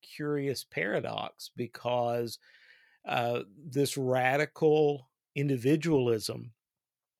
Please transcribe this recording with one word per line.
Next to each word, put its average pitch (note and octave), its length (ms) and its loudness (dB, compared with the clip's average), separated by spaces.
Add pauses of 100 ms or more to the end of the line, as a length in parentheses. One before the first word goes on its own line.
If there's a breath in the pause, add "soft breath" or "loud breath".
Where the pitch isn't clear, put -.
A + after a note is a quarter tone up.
curious C#3+ 600 -4
paradox - 920 -6
because, A#2+ 840 -2 (720 soft breath)
uh, A#2+ 360 0 (140)
this C#3+ 400 -2
radical C#3+ 1120 2 (260)
individualism C3 1160 2 (680)